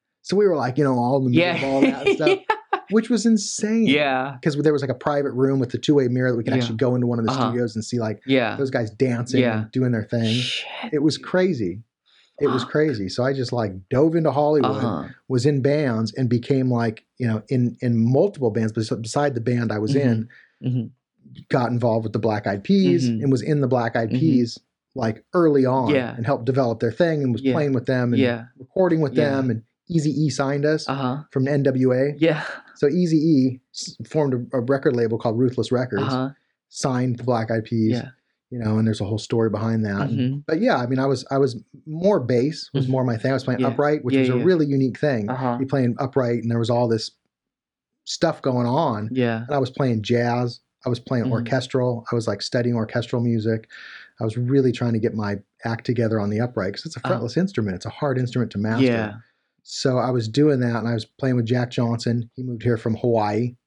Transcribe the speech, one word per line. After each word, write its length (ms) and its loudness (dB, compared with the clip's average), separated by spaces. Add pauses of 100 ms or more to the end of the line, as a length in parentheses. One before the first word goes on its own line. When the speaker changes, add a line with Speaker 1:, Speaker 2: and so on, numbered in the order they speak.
(220)
Speaker 1:
So 140 -2
we 100 4
were, 100 2
like, 200 -2
you 80 2
know, 140 2
all 200 2
in 60 0
the 60 2
middle 160 4
Speaker 2:
Yeah. 100 -2
Speaker 1:
of 80 -4
all 160 0
that 280 2
Speaker 2:
<laughs> 80 4
Speaker 1:
stuff, 120 2
Speaker 2:
Yeah. 500 0 (120)
Speaker 1:
which 180 2
was 160 0
insane. 640 2
Speaker 2:
Yeah. 560 2
Speaker 1:
'Cause 140 0
there 160 2
was, 100 0
like, 80 -2
a 40 0
private 380 0
room 280 2
with 100 -2
the 80 -4
two-way 300 4
mirror 240 2
that 40 0
we 80 -2
could 100 0
Speaker 2:
Yeah. 60 2
Speaker 1:
actually 160 -2
go 200 2
into 100 0
one 140 0
of 40 0
the 60 2
Speaker 2:
Uh-huh. 200 0
Speaker 1:
studios 260 -2
and 80 -6
see, 160 -4
like, 260 -4
Speaker 2:
Yeah. 300 2
Speaker 1:
those 140 -2
guys 200 -2
dancing 520 0
Speaker 2:
Yeah. 200 0
Speaker 1:
and 80 -8
doing 220 0
their 100 0
thing. 320 0
Speaker 2:
Shit, 580 -6
Speaker 1:
It 100 0
was 160 2
Speaker 2:
man. 60 -16
Speaker 1:
crazy. 580 -2 (580)
It 80 2
was 140 0
Speaker 2:
Fuck. 100 -10
Speaker 1:
crazy. 360 0
So 160 -4
I 80 0
just, 200 -4
like, 200 -2 (160)
dove 280 2
into 140 2
Hollywood, 460 2
Speaker 2:
Uh-huh. 320 -4 (200)
Speaker 1:
was 180 0
in 160 4
bands, 520 0
and 140 -2
became, 420 0
like, 340 -2 (140)
you 80 -2
know, 220 -2
in, 320 0
in 160 0 (160)
multiple 380 2
bands, 220 -2
bes-, 180 -2
beside 440 -2
the 60 -4
band 320 -2
I 60 -4
was 160 -2
Speaker 2:
Mm-hmm. 140 2
Speaker 1:
in, 200 2 (360)
Speaker 2:
Mm-hmm. 220 -2 (600)
Speaker 1:
got 220 0
involved 340 0
with 80 -6
the 60 -2
Black 280 -2
Eyed 180 -4
Peas 440 4
Speaker 2:
Mm-hmm. 140 0
Speaker 1:
and 100 2
was 100 2
in 180 0
the 60 2
Black 300 0
Eyed 140 0
Speaker 2:
Mm-hmm. 80 0
Speaker 1:
Peas, 400 2 (360)
like, 380 -4
early 320 4
on 300 2
Speaker 2:
Yeah. 220 0
Speaker 1:
and 100 -4
helped 180 -2
develop 360 0
their 120 0
thing 300 0
and 100 0
was 100 -2
Speaker 2:
Yeah. 120 2
Speaker 1:
playing 180 0
with 140 -2
them 260 0
and 80 2
Speaker 2:
Yeah. 240 0 (140)
Speaker 1:
recording 420 0
with 140 0
Speaker 2:
Yeah. 160 2
Speaker 1:
them, 200 0
and 120 -2 (280)
Eazy-E 380 0
signed 380 -2
us 220 0
Speaker 2:
Uh-huh. 340 -4 (100)
Speaker 1:
from 160 0
N 160 2
W 280 4
A. 260 0
Speaker 2:
Yeah. 240 2 (340)
Speaker 1:
So 120 2
Eazy-E 720 4 (160)
s-, 220 -12 (100)
formed 280 0 (180)
a, 60 -2
a 20 0
record 340 2
label 240 0
called 200 0
Ruthless 340 0
Records, 300 -2
Speaker 2:
Uh-huh. 280 -2 (380)
Speaker 1:
signed 480 -2
the 80 -12
Black 260 0
Eyed 140 0
Peas, 280 0
Speaker 2:
Yeah. 160 -4 (420)
Speaker 1:
you 80 -10
know, 200 0
and 80 2
there's 140 0
a 60 -2
whole 120 -2
story 300 0
behind 380 -2
that. 160 -2
And, 160 -2
Speaker 2:
Mm-hmm. 280 -2
Speaker 1:
but 140 -2
yeah, 160 2
I 100 -2
mean, 120 -2
I 80 0
was, 240 0
I 80 0
was 180 2 (300)
more 340 2
bass 540 -2
was 100 0
Speaker 2:
Mm-hmm. 80 -2
Speaker 1:
more 120 2
my 120 0
thing. 140 -2
I 40 2
was 100 -4
playing 160 -2
Speaker 2:
Yeah. 80 2
Speaker 1:
upright, 360 0
which 100 0
Speaker 2:
Yeah, 60 4
Speaker 1:
was 80 4
Speaker 2:
yeah, 60 2
Speaker 1:
a 40 2
Speaker 2:
yeah. 60 0
Speaker 1:
really 220 4
unique 320 0
thing. 320 0
Speaker 2:
Uh-huh. 280 -2
Speaker 1:
You 80 -2
playing 320 0
upright, 440 0
and 80 -2
there 80 0
was 120 0
all 160 2
this 260 -2 (920)
stuff 380 -2
going 240 0
on. 460 -2
Speaker 2:
Yeah. 340 -2
Speaker 1:
And 80 -4
I 40 0
was 120 -2
playing 320 -2
jazz. 580 -2 (240)
I 40 -4
was 120 -4
playing 240 -2
Speaker 2:
Mm-hmm. 80 0
Speaker 1:
orchestral. 800 -2
I 40 -4
was, 120 -2
like, 160 -4
studying 340 -2
orchestral 460 -4
music. 460 -2 (520)
I 40 -4
was 120 -4
really 360 2
trying 220 -2
to 40 0
get 160 -2
my 240 -4 (260)
act 220 -6
together 340 0
on 100 -2
the 100 -2
upright, 340 -4
'cause 120 -14
it's 100 -12
a 80 -12
Speaker 2:
Uh-huh. 160 -2
Speaker 1:
fretless 160 -6
instrument. 400 -2
It's 100 -12
a 40 -8
hard 280 -4
instrument 340 -2
to 60 -6
master. 280 2
Speaker 2:
Yeah. 280 0 (480)
Speaker 1:
So 360 -2
I 120 0
was 180 -2
doing 320 2
that, 160 0
and 120 -4
I 60 0
was 100 -4
playing 320 -2
with 80 0
Jack 260 0
Johnson. 640 -2
He 80 -10
moved 200 -8
here 160 2
from 180 -2
Hawaii 600 0 (100)